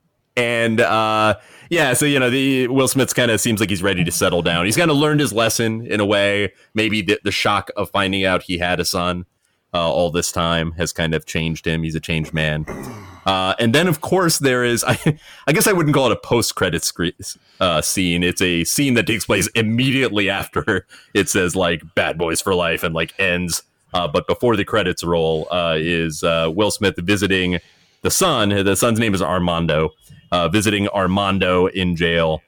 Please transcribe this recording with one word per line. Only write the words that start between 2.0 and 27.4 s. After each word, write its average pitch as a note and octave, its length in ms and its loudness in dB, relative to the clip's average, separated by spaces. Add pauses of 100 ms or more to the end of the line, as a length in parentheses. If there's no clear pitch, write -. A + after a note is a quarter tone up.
you C#3+ 120 2
know, B2+ 120 2
the C3 380 2
Will C3 200 2
Smith's B2+ 240 0
kinda A#2 240 2
seems A2 240 0
like G#2 80 2
he's F2+ 140 -2
ready F#2 220 0
to E2+ 80 -2
settle F2 280 0
down. E2+ 240 0
He's G#2 120 -2
kinda E3 180 2
learned D3+ 260 2
his B2+ 140 -2
lesson A2+ 520 -2
in G#2 140 -2
a G2+ 60 2
way. G2+ 460 2 (200)
Maybe G#2+ 300 0
the, G2+ 200 0
the G2 100 -2
shock G2+ 440 0
of G2 140 -4
finding G2 340 0
out F#2 200 2
he F2+ 120 -4
had F2 240 0
a E2+ 60 -2
son, F2+ 400 -2 (480)
uh, E2 180 0
all E2+ 180 2
this E2+ 220 -2
time E2 400 0
has E2+ 220 -4
kind E2 200 -2
of D#2 120 -4
changed E2 400 -4
him. E2 160 -2
He's D#2+ 120 -4
a D#2+ 60 -6
changed D#2+ 320 -4
man. D#2 320 -2 (640)
Uh, F#2+ 320 0
and A#2 160 2
then, E3 120 4
of F3 140 0
course, F#3 380 0
there B2+ 260 2
is, A#2+ 200 0
<laughs> - 40 -2
I, D3 300 0 (280)
I D3 60 2
guess G#3+ 140 0
I G#3+ 60 4
wouldn't D#3 220 2
call C3+ 120 2
it G#2+ 60 2
a - 40 -2
post-credit F#2+ 680 -2
scre-, - 280 -4 (500)
uh, E2+ 220 2
scene. F2 400 0
It's F2 180 0
a F2 240 0
scene C#3 300 0
that A2 120 2
takes G#2+ 200 -4
place G2 220 0
immediately A2+ 840 0
after F#2 560 -2 (260)
it G2+ 160 2
says, F2+ 260 0
like, F2 280 -2 (120)
"Bad D#2+ 220 -2
Boys E2 240 -2
for F#2+ 140 -2
Life" E2 280 0
and, E2+ 120 -2
like, D#2+ 260 -4
ends. F2 420 -2 (300)
Uh, F2 160 -2
but F2 180 -2
before A2+ 300 2
the G2 80 0
credits F2+ 400 -2
roll, D#2+ 460 0
uh, E2+ 280 0
is, E2 460 -2
uh, E2 280 2
Will G2+ 180 0
Smith F#2+ 260 0
visiting F#2 640 0 (440)